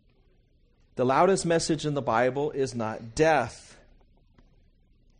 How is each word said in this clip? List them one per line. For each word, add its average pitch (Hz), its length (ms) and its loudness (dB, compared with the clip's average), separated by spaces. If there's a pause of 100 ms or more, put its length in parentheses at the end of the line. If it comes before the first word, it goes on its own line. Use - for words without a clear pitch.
(960)
The 127 80 0
loudest 175 420 2
message 165 400 0
in 151 80 -2
the 139 80 -2
Bible 127 480 0
is 131 240 -4
not 113 400 -8
death. 151 640 0 (1400)